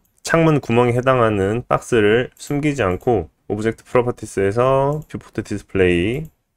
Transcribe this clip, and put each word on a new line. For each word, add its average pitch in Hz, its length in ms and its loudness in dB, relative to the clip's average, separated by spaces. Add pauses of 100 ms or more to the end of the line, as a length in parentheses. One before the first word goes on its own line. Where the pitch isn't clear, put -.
(220)
창문 160 380 2
구멍에 120 340 2
해당하는 117 760 0
박스를 117 680 2
숨기지 143 480 -4
않고 90 460 -2 (180)
오브젝트 107 360 -4
프로퍼티스에서 123 1300 -2
뷰포트 - 340 -10
디스플레이, 98 800 -2 (320)